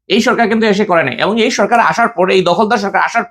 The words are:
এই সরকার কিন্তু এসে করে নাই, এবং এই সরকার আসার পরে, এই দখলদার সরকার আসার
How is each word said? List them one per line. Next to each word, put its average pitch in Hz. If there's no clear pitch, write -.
এই 220
সরকার 233
কিন্তু 226
এসে 202
করে 165
নাই, 123
এবং 208
এই 240
সরকার 220
আসার 226
পরে, 185
এই 185
দখলদার 202
সরকার 190
আসার 208